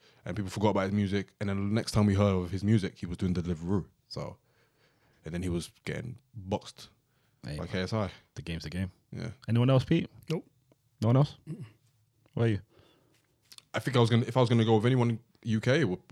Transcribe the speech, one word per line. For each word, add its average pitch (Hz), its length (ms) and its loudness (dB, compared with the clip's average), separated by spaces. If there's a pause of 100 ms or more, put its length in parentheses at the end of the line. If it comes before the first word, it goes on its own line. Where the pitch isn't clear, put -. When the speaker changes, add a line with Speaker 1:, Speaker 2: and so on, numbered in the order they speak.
(260)
Speaker 1:
and 87 100 -8
people 95 160 -6
forgot 104 180 2
about 98 160 2
his 98 60 -4
music. 101 480 -2
And 101 100 -4
then 98 80 -2
the 101 160 -2
next 110 180 -2
time 104 160 4
we 98 80 4
heard 101 200 4
of 90 160 -2
his 92 120 -4
music, 104 340 2
he - 80 -10
was 87 120 -8
doing 92 160 0
Deliveroo. 87 520 -2 (220)
So, - 300 -12 (880)
and 80 80 -10
then 87 100 -6
he 90 60 -4
was 85 220 -4 (140)
getting 76 320 -8 (180)
boxed - 540 -8 (540)
Speaker 2:
Hey, - 140 -8
Speaker 1:
by 76 60 -8
Speaker 2:
man. 87 40 -8
Speaker 1:
K 92 140 -4
S 92 120 -4
I. 107 160 -2 (260)
Speaker 2:
The - 80 -12
game's 82 200 -8
the 80 60 -12
game. 90 220 -6 (200)
Speaker 1:
Yeah. 87 180 -10 (180)
Speaker 2:
Anyone 120 240 2
else, 131 120 4
Pete? 165 240 0 (220)
Speaker 3:
Nope. 175 160 -4 (560)
Speaker 2:
No 110 80 2
one 127 80 6
else? 143 180 2 (140)
Speaker 3:
Mm-mm. 160 160 -12 (680)
Speaker 2:
Where 117 120 0
are 113 40 4
you? 98 120 0 (1120)
Speaker 1:
I - 60 -4
think 123 180 0
I - 20 8
was 113 100 6
gonna, 113 180 4
if 117 100 -2
I 131 40 6
was 117 80 4
gonna 117 160 4
go 113 100 6
with 107 100 4
anyone 120 340 2 (240)
U 110 160 -2
K, 131 220 2
it 107 80 2
would, 90 100 -4 (120)